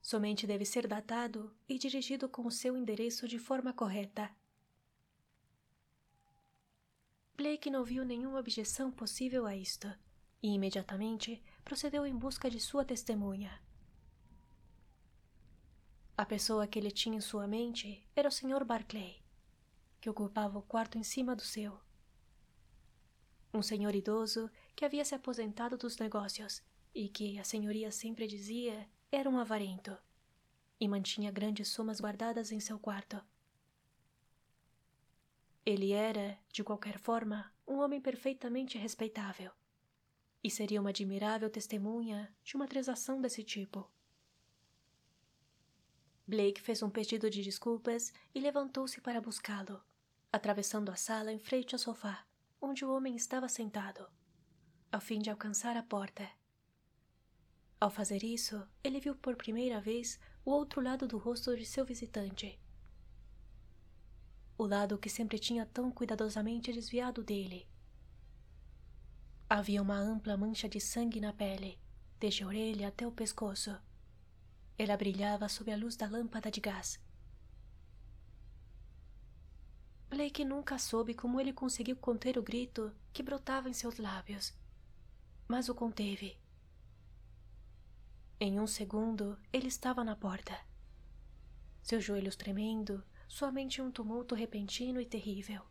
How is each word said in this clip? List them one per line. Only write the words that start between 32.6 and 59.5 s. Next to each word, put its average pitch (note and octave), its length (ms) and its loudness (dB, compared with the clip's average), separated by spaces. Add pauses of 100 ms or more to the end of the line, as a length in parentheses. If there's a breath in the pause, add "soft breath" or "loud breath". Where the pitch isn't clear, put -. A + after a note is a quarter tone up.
quarto. G3+ 440 -4 (2500)
Ele G3 280 6
era, G#3 460 2 (140)
de G#3+ 120 -2
qualquer G#3 340 -4
forma, G#3+ 540 0 (140)
um C#4 120 0
homem C#4+ 220 4
perfeitamente C4 760 0
respeitável, G#3 760 -2 (920)
e G#2+ 80 2
seria G#2+ 300 2
uma G3 100 4
admirável G#3 580 2
testemunha G#3+ 920 0
de - 140 -6
uma C#4 100 2
transação C4 540 0
desse A#3+ 240 0
tipo. G3 440 -4 (2500)
Blake G3+ 340 6
fez A3+ 220 2
um G#3 80 2
pedido G#3+ 400 4
de G3 120 0
desculpas A#3 720 2 (220 loud breath)
e C4+ 60 0
levantou-se C4+ 600 2
para A#3+ 200 0
buscá-lo, G3+ 600 -4 (520)
atravessando G#3 580 4
a F#3 60 -2
sala A3 360 0
em A3 60 -2
frente B3+ 380 2
ao - 20 0
sofá, G#3+ 480 -2 (340)
onde C#4 240 -2
o C4 80 2
homem C4 220 2
estava B3+ 340 0
sentado, G3+ 580 -2 (840)
a G#3+ 80 2
fim G#3+ 220 0
de G#3+ 100 0
alcançar G#3+ 460 0
a A#3 60 0
porta. G3 460 -2 (1500)
Ao G#3 120 8
fazer G3+ 340 0
isso, A3+ 420 -2 (160)
ele C#4 160 2
viu C#4 160 0
por B3 220 -2
primeira A#3 440 2